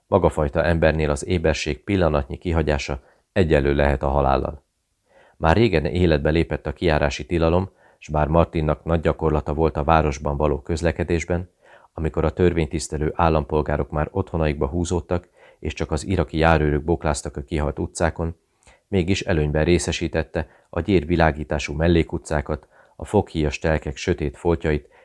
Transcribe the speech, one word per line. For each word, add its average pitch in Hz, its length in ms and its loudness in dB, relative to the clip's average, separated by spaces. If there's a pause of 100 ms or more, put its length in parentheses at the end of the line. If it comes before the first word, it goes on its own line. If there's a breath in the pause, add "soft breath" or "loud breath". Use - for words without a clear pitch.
Magafajta 80 580 2
embernél 80 460 2
az 73 160 -4
éberség 78 580 -2
pillanatnyi 82 540 0
kihagyása 76 640 -2 (300 soft breath)
egyenlő 76 420 2
lehet 71 280 2
a 71 60 -2
halállal. 69 540 0 (760 soft breath)
Már 82 200 2
régen 95 280 4
életbe 78 460 2
lépett 78 360 0
a 73 60 -4
kijárási 73 540 0
tilalom, 85 440 2 (280 soft breath)
s - 100 -18
bár 76 180 0
Martinnak 78 580 0
nagy 82 160 0
gyakorlata 78 540 0
volt 78 220 0
a 76 80 -2
városban 73 520 2
való 71 260 0
közlekedésben, 85 880 -2 (420 soft breath)
amikor 78 320 -2
a 78 80 0
törvénytisztelő 80 840 0
állampolgárok 78 760 0
már 76 200 -2
otthonaikba 78 560 -2
húzódtak, 85 640 -4 (300 soft breath)
és 80 140 -8
csak - 180 -6
az 78 160 -4
iraki 85 320 -2
járőrök 76 440 4
bokláztak 78 540 -2
a 76 60 -6
kihalt 73 360 -4
utcákon, 82 580 -4 (520 soft breath)
mégis 92 320 0
előnyben 76 440 0
részesítette 82 840 -2 (220 soft breath)
a - 100 -4
gyérvilágítású 80 960 0
mellékutcákat, 80 920 0 (280 soft breath)
a - 80 -14
foghíjas 80 540 0
telkek 78 380 -2
sötét 78 400 -4
foltjait 80 520 -2 (160 soft breath)